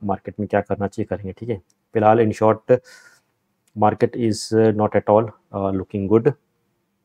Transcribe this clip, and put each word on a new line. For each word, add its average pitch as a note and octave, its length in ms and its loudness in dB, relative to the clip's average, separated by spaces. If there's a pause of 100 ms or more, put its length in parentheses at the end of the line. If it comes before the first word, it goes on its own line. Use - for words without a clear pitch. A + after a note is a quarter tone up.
मार्केट G2 360 -6
में G2+ 100 -6
क्या G2+ 120 0
करना G2 260 -6
चाहिए - 180 -8
करेंगे, F#2+ 260 -8
ठीक A2+ 180 -12
है। G2+ 120 -8 (340)
फिलहाल A2 240 4
in A2 140 2
short A2 460 2 (960)
market G#2+ 440 0
is A2 200 -2 (380)
not G#2 180 0
at G#2 160 0
all, A2 180 4 (260)
uh, G2 180 -2
looking F#2+ 340 -6
good। A#2 240 4 (720)